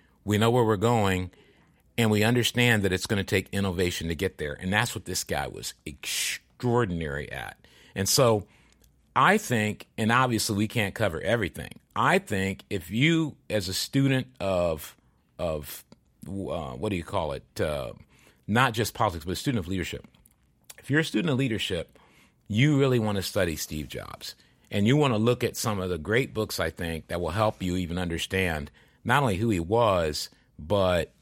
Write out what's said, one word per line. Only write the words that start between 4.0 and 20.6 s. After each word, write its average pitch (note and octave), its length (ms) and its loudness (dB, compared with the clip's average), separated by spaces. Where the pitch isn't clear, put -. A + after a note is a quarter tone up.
to E2+ 60 -2
get F2+ 240 -4
there. D2 160 -6
And F#2 180 -4
that's A2 220 0
what - 100 -10
this F#2 180 -6
guy C#2+ 260 -4
was G1+ 260 -12
extraordinary E2+ 1500 -4
at. A#1 280 -12
And G2 140 -2
so A#2 380 4
I D#3 220 6
think, G#2+ 500 0
and A2 120 2
obviously A#2+ 460 2
we G#2+ 100 2
can't G#2 280 -2
cover G#2 260 -2
everything, F#2+ 580 -4
I C#3+ 220 4
think G2 500 -4
if G2+ 220 -6
you, D#3 460 0
as G2+ 200 -2
a F#2+ 40 -6
student C3+ 540 0
of, F2 560 -2
of, D#2 460 -6
uh, D#2+ 460 -8
what C2+ 160 -6
do G2+ 80 -2
you E2+ 80 -6
call E2+ 260 -4
it, - 300 -10
uh, C#2+ 320 -2
not A#2+ 260 4
just A2 200 -2
politics, F2 300 0
but F2+ 60 -6
a F2 60 -2
student B2 240 -2
of D#2 80 -8
leadership, F2 360 -6